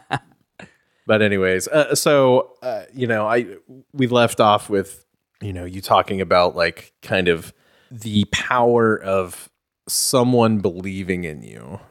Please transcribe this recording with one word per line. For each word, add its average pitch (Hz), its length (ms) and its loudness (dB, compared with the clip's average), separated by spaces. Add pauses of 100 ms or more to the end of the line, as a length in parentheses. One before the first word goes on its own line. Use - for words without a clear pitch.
(1080)
But 107 140 4
anyways, 95 460 0
uh, 147 280 0
so, 135 580 2 (100)
uh, 110 200 -8 (100)
you 127 140 -6
know, 107 200 -2
I, 117 180 0 (480)
we 131 140 0
left 120 320 2
off 104 300 4
with, - 360 -4 (360)
you 98 120 -10
know, 87 120 -12
you 92 160 -12
talking 98 400 0
about, 90 340 2
like, 85 380 -4 (100)
kind 95 240 -2
of 82 260 -2 (380)
the 107 400 -2
power 120 680 2
of 95 480 -4 (380)
someone 120 720 2
believing 92 680 -6
in 73 180 -12
you. 57 360 -18 (120)